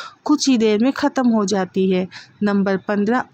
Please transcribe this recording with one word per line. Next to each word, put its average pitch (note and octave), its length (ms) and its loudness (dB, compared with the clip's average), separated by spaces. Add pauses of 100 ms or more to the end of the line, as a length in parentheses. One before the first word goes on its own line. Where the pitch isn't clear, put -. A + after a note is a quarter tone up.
(240)
कुछ D4 240 0
ही B3+ 100 4
देर G#3+ 200 2
में B3+ 140 2
ख़त्म C4+ 360 -2
हो A3 180 2
जाती F#3+ 440 -2
है। F#3 160 0 (360)
नंबर G3+ 360 0
पन्द्रह, G#3 560 -2